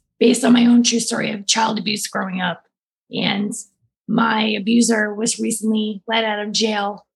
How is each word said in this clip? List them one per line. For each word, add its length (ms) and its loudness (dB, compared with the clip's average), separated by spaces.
based 260 4
on 100 6
my 120 6
own 160 8
true 180 0
story 300 -4
of 160 -10
child 320 0
abuse 300 -6
growing 320 -6
up. 240 -6
And 420 -4
my 400 0
abuser 680 0
was 240 -4
recently 720 -2
let 160 0
out 200 -4
of 80 -8
jail 640 -4